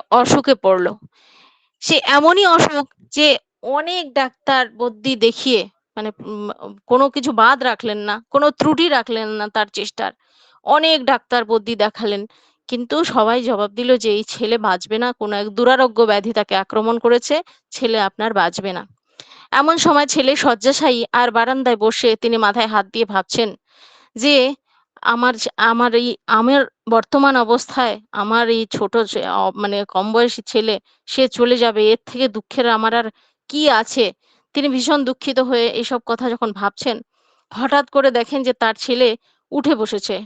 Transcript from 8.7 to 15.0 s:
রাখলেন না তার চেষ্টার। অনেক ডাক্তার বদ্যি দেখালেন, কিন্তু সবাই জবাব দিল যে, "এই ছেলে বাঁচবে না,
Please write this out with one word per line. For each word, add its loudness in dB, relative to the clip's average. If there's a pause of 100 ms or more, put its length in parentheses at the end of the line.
রাখলেন -2
না -6
তার -2
চেষ্টার। -8 (520)
অনেক 2
ডাক্তার 0
বদ্যি -2
দেখালেন, -2 (480)
কিন্তু -2
সবাই 0
জবাব -2
দিল 0
যে, -2
"এই -2
ছেলে -4
বাঁচবে -2
না, -2